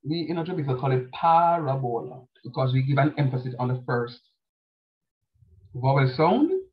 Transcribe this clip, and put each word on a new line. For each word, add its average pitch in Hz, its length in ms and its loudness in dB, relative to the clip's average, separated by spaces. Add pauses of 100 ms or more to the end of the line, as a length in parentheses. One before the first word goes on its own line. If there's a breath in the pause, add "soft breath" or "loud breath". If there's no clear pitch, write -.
We 156 240 -4
in 170 160 -4
Jamaica 147 320 -4
call 131 160 -2
it 127 200 -2
parabola 139 1080 0 (200)
because 131 300 -2
we 131 100 2
give 139 160 0
an 147 200 2
emphasis 127 400 -2
on 123 100 -2
the 127 180 -2
first 120 340 -4 (1500)
vowel 131 340 2
sound 196 420 2 (220)